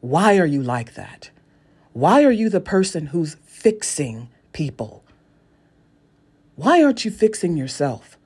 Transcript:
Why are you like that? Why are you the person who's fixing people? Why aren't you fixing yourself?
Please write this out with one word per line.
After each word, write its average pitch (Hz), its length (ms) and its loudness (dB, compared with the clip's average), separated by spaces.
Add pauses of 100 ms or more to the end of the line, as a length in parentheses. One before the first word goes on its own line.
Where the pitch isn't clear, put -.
Why 190 380 4
are 175 80 2
you 143 140 -2
like 123 340 -6
that? - 360 -20 (640)
Why 190 320 4
are 269 80 4
you 220 160 0
the 196 120 0
person 190 460 -2
who's 151 380 -4
fixing 123 840 -4 (240)
people? 127 520 -10 (1500)
Why 311 260 4
aren't 277 220 2
you 214 80 -6
fixing 196 440 0
yourself? - 680 -6